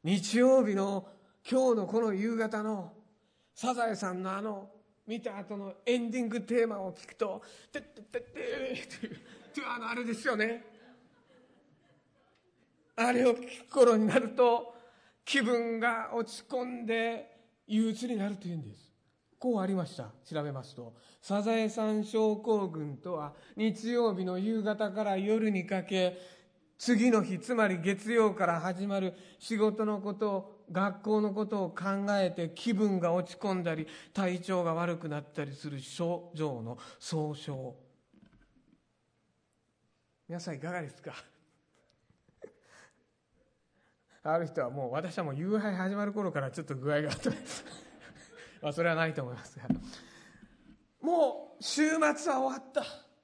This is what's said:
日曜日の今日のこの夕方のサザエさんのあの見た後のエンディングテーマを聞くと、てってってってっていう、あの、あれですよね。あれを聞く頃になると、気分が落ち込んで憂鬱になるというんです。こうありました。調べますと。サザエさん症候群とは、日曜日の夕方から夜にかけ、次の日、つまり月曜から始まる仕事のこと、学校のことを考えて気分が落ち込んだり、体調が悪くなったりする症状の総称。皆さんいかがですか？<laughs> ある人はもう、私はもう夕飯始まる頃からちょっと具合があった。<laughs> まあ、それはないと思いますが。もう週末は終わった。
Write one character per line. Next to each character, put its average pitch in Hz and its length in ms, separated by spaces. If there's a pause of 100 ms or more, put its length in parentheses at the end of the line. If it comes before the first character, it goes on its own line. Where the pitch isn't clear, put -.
日 196 320
曜 254 300
日 208 80
の 196 340 (420)
今 254 240
日 - 40
の 214 80
こ 226 160
の 214 100
夕 220 240
方 220 260
の 208 300 (640)
サ 254 180
ザ 233 160
エ 208 80
さ 190 160
ん 185 100
の 185 140
あ 202 60
の 196 260 (380)
見 226 160
た 202 160
後 202 180
の 196 160 (140)
エ 240 100
ン 233 140
デ 247 80
ィ 240 80
ン - 20
グ 214 140
テ 233 240
ー - 20
マ 202 120
を 190 120
聞 - 160
く - 80
と、 196 240 (320)
て 285 60
っ 277 40
て - 200
っ - 20
て - 140
っ 240 40
て - 60
っ - 40 (1200)
て 302 60
い 277 40
う、 - 20
あ 240 120
の、 220 100
あ 233 60
れ 247 100
で 226 80
す 220 160
よ 233 80
ね。 226 260 (2250)
あ 240 160
れ 247 140
を 233 80
聞 - 320
く - 40
頃 240 260
に 214 100
な 214 120
る 226 120
と、 - 440 (500)
気 277 160
分 233 400
が 226 320
落 226 180
ち - 160
込 247 360
ん 220 40
で 226 480 (320)
憂 220 220
鬱 220 180
に 233 120
な 202 100
る 202 80
と 180 100
い 175 60
う 165 60
ん 143 40
で 104 120
す。 - 180 (460)
こ 247 160
う 202 60
あ 185 60
り 196 80
ま 175 120
し - 100
た。 110 140 (120)
調 156 200
べ 127 100
ま 127 100
す - 120
と。 117 180 (300)
サ 202 200
ザ 226 160
エ 220 100
さ 220 180
ん 214 180
症 214 320
候 208 320
群 151 280
と 175 180
は、 147 200 (220)
日 220 360
曜 233 220
日 185 100
の 180 140
夕 220 240
方 208 280
か 214 140
ら 196 120
夜 214 340
に 185 160
か 185 160
け、 180 340 (600)
次 240 320
の 214 120
日、 190 160
つ 247 160
ま 220 140
り 185 120
月 196 300
曜 220 220
か 180 140
ら 170 140
始 185 260
ま 196 140
る 180 140 (240)
仕 226 200
事 214 260
の 208 160
こ 202 140
と、 202 580
学 196 300
校 214 180
の 208 120
こ 214 120
と 208 200
を 170 60
考 196 360 (120)
え 185 120
て 170 240
気 - 180
分 196 280
が 170 120
落 180 220
ち - 40
込 190 180
ん 180 60
だ 165 120
り、 156 120 (280)
体 180 260
調 180 240
が 165 80
悪 170 240
く 170 120
な 147 120
っ 147 100
た 147 140
り 139 100
す 151 140
る 139 120
症 175 540
状 143 280
の 120 160 (200)
総 151 360
称。 131 400 (2500)
皆 170 140
さ 170 120
ん 143 40
い - 20
か 156 120
が 180 100
で 147 80
す - 140
か？ - 100 (1300)
<laughs> - 1800
あ 160 160
る 170 80
人 151 140
は 123 100
も 135 180
う、 120 40
私 165 260
は 175 60
も 143 80
う - 20
夕 165 140 (100)
飯 202 180
始 190 180
ま 208 100
る 202 80
頃 196 200
か 147 80
ら 135 100
ち 160 100
ょ 151 40
っ - 20
と 139 80
具 135 180
合 147 100
が 147 80
あ 117 40
っ - 40
た。 254 140
<laughs> - 1300
ま 151 60
あ、 143 40
そ 165 100
れ 170 60
は 165 60
な 160 120
い 160 60
と 143 100
思 123 100
い - 20
ま - 100
す - 140
が。 - 80 (1300)
も 320 580
う - 40
週 311 280
末 320 80
は 302 160
終 302 180
わ 262 240
っ - 160
た。 285 120 (400)